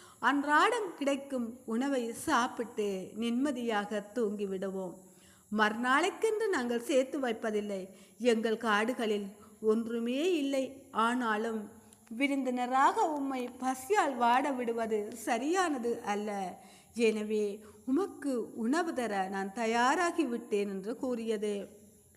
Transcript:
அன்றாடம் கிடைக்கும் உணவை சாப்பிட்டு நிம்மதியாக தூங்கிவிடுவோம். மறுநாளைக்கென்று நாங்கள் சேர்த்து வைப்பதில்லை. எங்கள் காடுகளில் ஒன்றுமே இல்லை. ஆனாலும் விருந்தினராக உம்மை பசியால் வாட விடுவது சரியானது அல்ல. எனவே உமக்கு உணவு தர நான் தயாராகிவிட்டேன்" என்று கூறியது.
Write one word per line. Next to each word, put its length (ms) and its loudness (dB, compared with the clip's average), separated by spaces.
அன்றாடம் 760 2
கிடைக்கும் 720 -2
உணவை 460 -2
சாப்பிட்டு 1000 -2
நிம்மதியாக 1000 -2
தூங்கிவிடுவோம். 800 -4
மறுநாளைக்கென்று 920 2
நாங்கள் 340 0
சேர்த்து 380 2
வைப்பதில்லை. 680 -2
எங்கள் 380 4
காடுகளில் 680 0
ஒன்றுமே 760 2
இல்லை. 540 -2
ஆனாலும் 800 0
விருந்தினராக 1000 2
உம்மை 360 -4
பசியால் 680 0
வாட 360 4
விடுவது 640 -2
சரியானது 840 0
அல்ல. 580 -4
எனவே 720 0
உமக்கு 680 -2
உணவு 360 0
தர 360 -2
நான் 260 -4
தயாராகிவிட்டேன்" 1120 0
என்று 280 -6
கூறியது. 720 -4